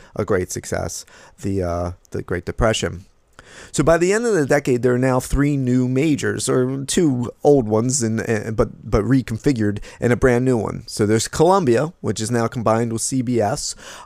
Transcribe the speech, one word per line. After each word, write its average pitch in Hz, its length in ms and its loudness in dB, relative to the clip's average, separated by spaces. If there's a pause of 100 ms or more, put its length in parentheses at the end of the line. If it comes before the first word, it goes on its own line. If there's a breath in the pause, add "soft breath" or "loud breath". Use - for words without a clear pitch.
(180 loud breath)
a 107 80 -2
great 92 260 0
success, - 540 -8 (360 loud breath)
the, 98 220 -2
uh, 87 280 -4 (200)
the 98 100 -6
Great 87 220 -6
Depression. 95 600 -2 (680 loud breath)
So 160 120 0
by 160 140 6
the 175 140 2
end 226 140 0
of 226 80 0
the 151 140 2
decade, 143 340 2
there 123 140 2
are 123 40 0
now 127 200 2
three 143 380 0
new 127 300 2
majors, 131 640 -2
or 135 360 0
two 135 460 0 (120)
old 139 240 4
ones, 117 340 0
and, 110 200 0
and, 107 360 -4
but, 117 320 -2
but 107 140 2
reconfigured, 113 760 0 (200 loud breath)
and 120 120 2
a 123 60 2
brand 123 260 4
new 131 140 2
one. - 300 -4
So - 180 -2
there's 110 220 2
Columbia, 160 760 2
which 113 180 -4
is 110 120 -4
now 117 160 0
combined 113 440 0
with 113 120 -6
C 131 180 -2
B 120 180 0
S, 107 360 -2 (300 loud breath)